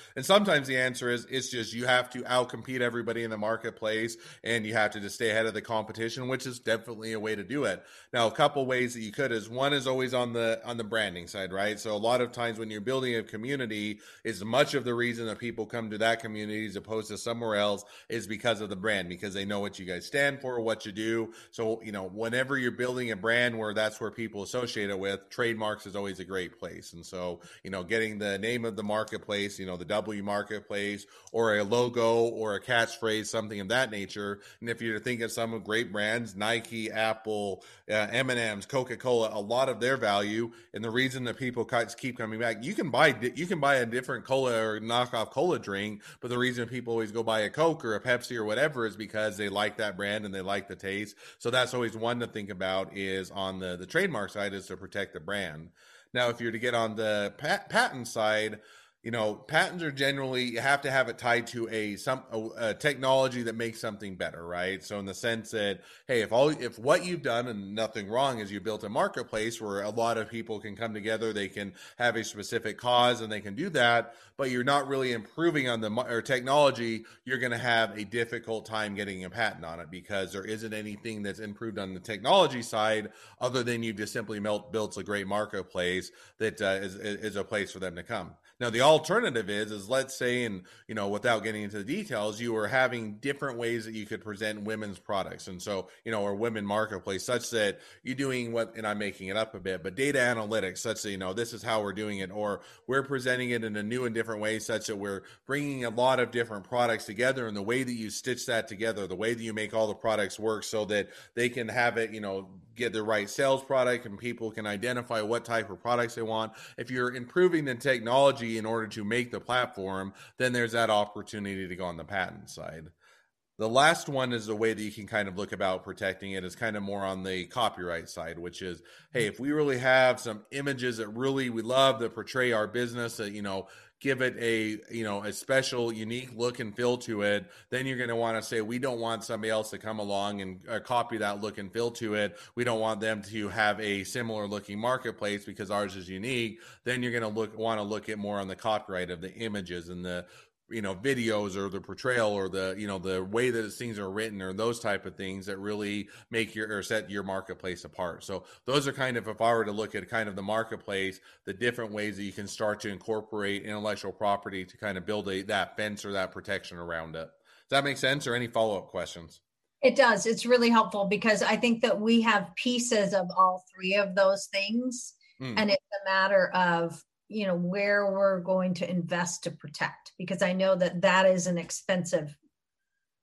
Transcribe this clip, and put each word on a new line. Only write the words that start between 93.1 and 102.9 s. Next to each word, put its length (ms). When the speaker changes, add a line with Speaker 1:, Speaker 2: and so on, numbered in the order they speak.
Speaker 1:
different 420
ways 280
that 80
you 120
could 180
present 380
women's 380
products. 480
And 140
so, 280
you 60
know, 100
or 140
women 300
marketplace, 600
such 240
that 320
you're 120
doing 380
what, 240
and 100
I'm 120
making 280
it 80
up 180
a 60
bit, 240
but 120
data 240
analytics, 580
such 240
that, 100
you 60
know, 160
this 180
is 100
how 200
we're 120
doing 260
it, 120
or 300
we're 160